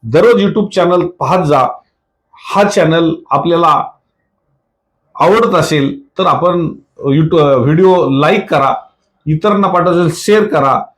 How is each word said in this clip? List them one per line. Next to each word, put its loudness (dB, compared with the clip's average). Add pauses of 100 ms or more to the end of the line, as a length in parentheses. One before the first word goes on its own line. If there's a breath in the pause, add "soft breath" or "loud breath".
दररोज 2
YouTube -2
चॅनल 0 (120)
पाहत -2
जा. 2 (680)
हा -2
चॅनल 0 (180)
आपल्याला 0 (1300)
आवडत 2
असेल -2 (200)
तर -2
आपण 0 (380)
YouTube 2 (140)
व्हिडिओ 2 (260)
लाईक 0
करा, 0 (520)
इतरांना 0
पाठवायचं 0
असेल -4
शेअर 0
करा. 0 (180)